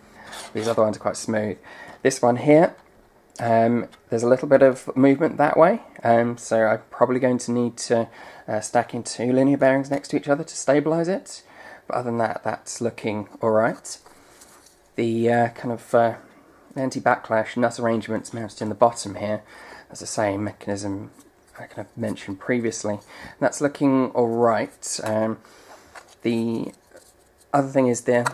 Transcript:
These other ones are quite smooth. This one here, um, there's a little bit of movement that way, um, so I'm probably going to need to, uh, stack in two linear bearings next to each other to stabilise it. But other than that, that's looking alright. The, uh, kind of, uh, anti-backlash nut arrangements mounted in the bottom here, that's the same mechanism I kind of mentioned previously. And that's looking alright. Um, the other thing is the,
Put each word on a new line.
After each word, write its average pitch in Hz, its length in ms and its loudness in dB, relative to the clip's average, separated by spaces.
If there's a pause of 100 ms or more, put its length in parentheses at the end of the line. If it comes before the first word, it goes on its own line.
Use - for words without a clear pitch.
(540)
These 110 140 -4
other 113 140 2
ones 107 160 2
are - 20 -18
quite 101 160 -4
smooth. 107 420 -4 (440)
This - 200 0
one 120 140 4
here, 147 400 6 (640)
um, 117 480 2 (220)
there's 117 140 0
a 120 40 0
little 127 220 2
bit 135 120 6
of 127 360 2
movement 139 400 4
that 147 180 2
way, 190 260 4 (220)
um, 117 340 2
so 113 280 0
I'm 113 240 0
probably 123 320 0
going 127 160 2
to 120 160 -4
need 120 240 -2
to, 117 320 0 (400)
uh, 110 100 -4
stack - 340 -2
in 117 100 -8
two - 280 -4
linear 135 240 4
bearings 135 340 2
next 147 200 -6
to 147 80 -2
each - 100 -4
other 143 160 0
to - 100 -14
stabilise 156 540 0
it. - 360 -8 (440)
But - 80 -8
other 123 140 -4
than 117 80 -2
that, 113 260 -2
that's - 380 -8
looking 107 480 -4 (120)
alright. 113 560 0 (1000)
The, 117 340 2
uh, 120 180 4
kind 120 220 -8
of, 117 240 -6
uh, 117 200 4 (600)
anti-backlash 123 800 -2
nut 120 240 0
arrangements 110 540 -2
mounted 113 280 -10
in 110 60 -4
the 104 80 -6
bottom 104 400 0
here, 104 260 -6 (460)
that's - 140 -18
the 87 40 -14
same 101 380 -2
mechanism 104 680 -8 (460)
I 120 100 -16
kind 104 200 -14
of - 100 -20
mentioned 104 440 -8
previously. 113 540 -2
And - 440 -18
that's 139 220 -2
looking 135 500 2
alright. 117 920 0
Um, 110 320 -2 (840)
the 113 520 -2 (800)
other 139 160 0
thing 135 180 2
is 120 140 0
the, 123 320 2